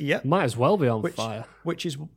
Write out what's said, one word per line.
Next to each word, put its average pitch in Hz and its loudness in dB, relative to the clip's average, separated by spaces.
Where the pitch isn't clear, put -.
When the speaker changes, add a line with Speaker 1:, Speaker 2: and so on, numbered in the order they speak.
Speaker 1:
Yep. 123 0
Speaker 2:
Might 175 4
as 117 -2
well 151 4
be 143 2
on 110 0
Speaker 1:
Which, - -4
Speaker 2:
fire. 110 -6
Speaker 1:
which 170 -6
is, 139 -6